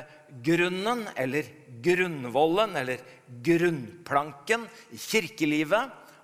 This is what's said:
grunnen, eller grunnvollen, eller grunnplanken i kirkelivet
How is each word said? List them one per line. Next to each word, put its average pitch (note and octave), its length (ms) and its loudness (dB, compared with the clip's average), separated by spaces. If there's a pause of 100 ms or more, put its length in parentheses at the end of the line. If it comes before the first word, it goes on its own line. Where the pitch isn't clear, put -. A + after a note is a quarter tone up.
(460)
grunnen, F#3 560 2 (160)
eller C3 320 -2 (320)
grunnvollen, E3 960 2
eller B2+ 240 -4 (240)
grunnplanken D3+ 1400 0 (260)
i A2 80 -14
kirkelivet D#3+ 880 0 (340)